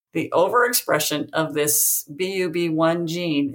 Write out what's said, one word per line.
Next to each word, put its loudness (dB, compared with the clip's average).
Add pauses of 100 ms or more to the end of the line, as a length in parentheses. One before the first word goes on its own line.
(140)
the -4
overexpression 0
of -2
this 0 (100)
B -4
U 0
B 0
one 2
gene 0